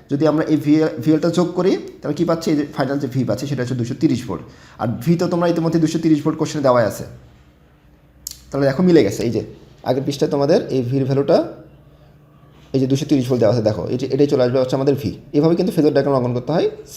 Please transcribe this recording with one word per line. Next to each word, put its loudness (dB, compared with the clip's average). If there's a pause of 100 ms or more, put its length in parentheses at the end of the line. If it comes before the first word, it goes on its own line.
(120)
যদি 2
আমরা 2
এই 2
ভিএল, 2 (160)
ভিএলটা 2
যোগ 0
করি, 2 (240)
তাহলে -4
কী 0
পাচ্ছি? -2
এই 2
যে -2
ফাইনাল -2
যে -4
ভি -2
পাচ্ছি, -4
সেটা -4
হচ্ছে -4
দুশো -4
তিরিশ 0
ভোল্ট। -8 (360)
আর -4 (180)
ভি 4
তো 0
তোমরা 0
ইতিমধ্যে 0
দুশো 0
তিরিশ 2
ভোল্ট -2
কোশ্চেনে -4
দেওয়াই 4
আছে। -6 (1500)
তাহলে 0
দেখো 0
মিলে 6
গেছে। -2
এই 0
যে -4 (380)
আগের -2
পৃষ্ঠায় -2
তোমাদের 2
এই -2
ভির -2
ভ্যালুটা 0 (1200)
এই 0
যে 2
দুশো 0
তিরিশ 2
ভোল্ট 0
দেওয়া 4
আছে, 0
দেখো -2
এই -4
যে -4
এটাই 4
চলে 2
আসবে 2
হচ্ছে 0
আমাদের 2
ভি। -6 (160)
এভাবে 4
কিন্তু 0
ফেজর 4
ডায়াগ্রাম 2
অঙ্কন 0
করতে -4
হয় 0 (280)